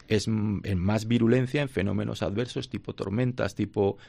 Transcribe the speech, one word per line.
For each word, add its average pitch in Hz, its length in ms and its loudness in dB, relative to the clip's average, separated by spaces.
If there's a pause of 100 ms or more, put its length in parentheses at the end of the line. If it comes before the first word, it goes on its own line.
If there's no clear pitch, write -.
es, 107 200 0
mm, 107 360 0
en 95 160 0
más 107 280 0
virulencia, 123 540 4
en 143 80 -2
fenómenos 104 540 -2
adversos, 110 460 -4
tipo - 260 -8
tormentas, 110 600 -2
tipo 101 420 0 (120)